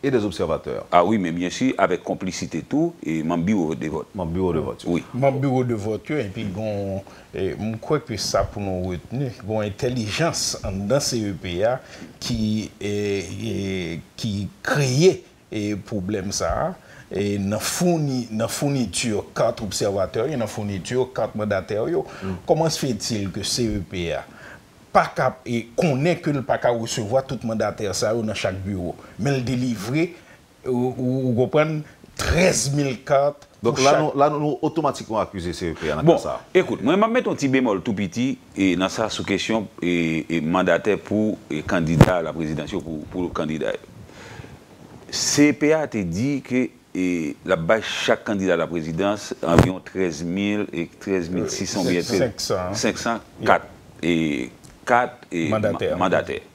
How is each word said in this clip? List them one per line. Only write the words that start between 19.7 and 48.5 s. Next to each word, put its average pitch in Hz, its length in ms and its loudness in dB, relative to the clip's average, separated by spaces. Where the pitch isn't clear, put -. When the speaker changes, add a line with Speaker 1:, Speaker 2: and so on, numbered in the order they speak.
Speaker 3:
et 156 80 -2
dans 113 120 -2
fourniture, 107 680 -2
quatre 110 220 -2
mandataires, 104 540 -2
yo. 175 160 0
Speaker 1:
Mm. 95 40 -6
Speaker 3:
Comment 160 240 2
se 156 100 -4
fait-il 104 520 -2
que 101 100 -8
C 120 240 -2
E 104 240 0
P 87 240 -4
A 65 100 -4
pas 170 220 4
cap-, 135 320 0
et 117 300 -2
connaît 156 400 2
que 170 140 -4
le 143 120 0
pas 113 160 0
cap 123 220 4
recevoir 120 460 0
tout 131 180 -6
mandataire 107 500 -2
ça, 107 200 0
dans 110 200 0
chaque 95 280 -2
bureau, 92 340 -4
mais 143 160 2
le 131 60 0
délivrer, 123 760 -2
ou, 127 320 0
ou, 127 340 0
ou 120 100 4
reprendre 151 400 2
treize 151 580 2
mille 139 300 0
cartes 143 420 2
Speaker 1:
Donc 117 140 2
Speaker 3:
pour 131 80 4
Speaker 1:
là, 139 80 8
Speaker 3:
chaque - 80 6
Speaker 1:
nous, 143 200 2
là, 147 100 6
nous, 147 100 0
nous, 147 220 0
automatiquement 143 580 0
accusé 87 320 -2
C 82 200 -2
E - 20 -4
P 76 180 -2
A 73 60 0
dans 80 60 -2
Speaker 2:
Bon, 160 140 8
Speaker 1:
ça. 65 240 -4
Speaker 2:
écoute, 170 280 2
moi, 135 140 2
je 202 60 2
vais 220 60 4
mettre 226 220 0
un 160 60 -2
petit 139 140 0
bémol 127 320 2
tout 113 120 -2
petit 104 440 -2
et 92 220 4
dans 92 100 2
ça, 110 220 -2
sous 95 160 -6
question 101 420 0
et, 85 480 0
et 82 120 0
mandataire 90 580 2
pour 107 380 0
et 76 100 -2
candidat 82 560 4
à 85 40 0
la 78 100 -4
présidence, 78 400 -4
pour, 78 400 -6
pour 90 120 -4
le 87 40 -2
candidat. 76 460 -2
C - 420 4
P 151 220 4
A 156 140 0
te 117 100 -4
dit 107 440 0
que 123 280 0
et 87 380 0
la 92 120 4
base 104 260 2
chaque - 400 0
candidat 95 300 2